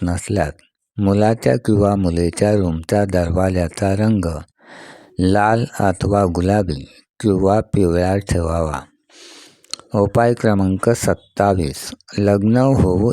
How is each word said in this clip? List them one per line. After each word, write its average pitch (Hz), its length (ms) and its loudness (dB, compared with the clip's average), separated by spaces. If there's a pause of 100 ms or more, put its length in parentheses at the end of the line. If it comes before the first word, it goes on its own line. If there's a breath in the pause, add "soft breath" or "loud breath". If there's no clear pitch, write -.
नसल्यास 87 520 -4 (440)
मुलाच्या 107 580 2
किंवा 101 400 0
मुलीच्या 87 600 0
रूमच्या 92 500 -2
दरवाजाचा 92 920 -2
रंग 107 300 0 (960 loud breath)
लाल 104 460 2 (140)
अथवा 98 460 0
गुलाबी 87 600 -2 (320)
किंवा 98 400 2
पिवळा 90 580 0
ठेवावा. 82 600 -4 (1200 loud breath)
उपाय 117 340 4
क्रमांक 98 560 0
सत्तावीस, 95 1040 -2 (260)
लग्न 101 400 2
होऊ 113 560 2